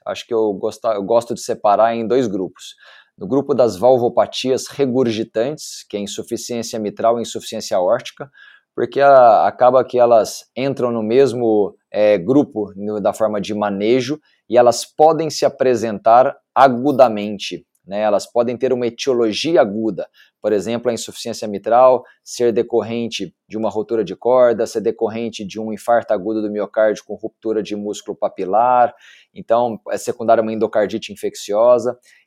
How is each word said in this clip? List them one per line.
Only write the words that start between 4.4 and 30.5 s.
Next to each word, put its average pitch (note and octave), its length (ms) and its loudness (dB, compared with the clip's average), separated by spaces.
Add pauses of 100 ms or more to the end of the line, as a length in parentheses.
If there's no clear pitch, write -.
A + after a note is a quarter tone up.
regurgitantes, A#2+ 1200 -4
que - 80 -10
é G#2 40 -6
insuficiência A2+ 800 -8
mitral A2 400 -2
e A#2 40 -6
insuficiência G#2+ 540 -8
aórtica, A#2 520 -2 (460)
porque A#2+ 260 -2
a-, B2 460 6
acaba B2+ 380 2
que B2 140 -4
elas A#2 480 2 (100)
entram B2 340 -4
no A#2 120 -4
mesmo, A2+ 760 2 (140)
é, G#2+ 280 2
grupo G#2 560 0
no, G#2 260 -6
da G2 120 0
forma G#2+ 280 -2
de G2 140 -6
manejo G#2+ 640 -2 (300)
e A2+ 100 2
elas A#2+ 260 4
podem D#3 460 2
se - 140 -4
apresentar A#2+ 920 2 (160)
agudamente, A#2 1120 2 (220)
né? G2 140 -6
Elas G#2 260 0
podem A#2+ 300 -2
ter B2+ 160 0
uma B2 140 -2
etiologia A#2+ 760 0
aguda, G#2 480 -2 (320)
por G#2+ 140 0
exemplo, A#2 360 -2
a A#2 40 -2
insuficiência A2+ 520 -10
mitral A#2 560 4 (200)
ser - 280 0
decorrente A2+ 840 -4 (120)
de G#2+ 120 -10
uma A2 100 -2
rotura G#2+ 340 -4
de F2+ 140 -6
corda, A#2+ 500 2
ser A2+ 140 -6
decorrente A2+ 640 -4
de G2+ 160 -12
um A2 100 -8
infarto A2 420 0
agudo G#2+ 280 -2
do G#2+ 100 -4
miocárdio G#2 560 0
com G#2 80 -12
ruptura A2 480 -6
de G#2 140 -8
músculo G#2 400 -8
papilar, A2+ 760 0 (400)
então A2+ 440 -2 (120)
é G2+ 80 -4
secundária A2+ 420 0
a - 20 0
uma A2 100 -4